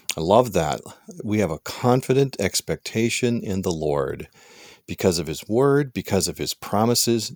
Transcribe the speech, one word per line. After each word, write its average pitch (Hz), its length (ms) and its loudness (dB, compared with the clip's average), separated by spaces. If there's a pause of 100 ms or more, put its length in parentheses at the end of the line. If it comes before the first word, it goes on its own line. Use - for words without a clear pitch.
(160)
I 80 40 -6
love 104 320 4
that. 76 280 0 (440)
We 107 160 0
have 90 100 0
a 78 80 -6
confident 131 800 0
expectation 117 1040 -2
in 95 200 -4
the 92 100 0
Lord 73 560 -2 (580)
because 87 340 0
of 73 80 -6
his 76 180 -8
word, 139 460 2
because 95 340 0
of 82 120 -6
his - 140 -4
promises. 117 840 0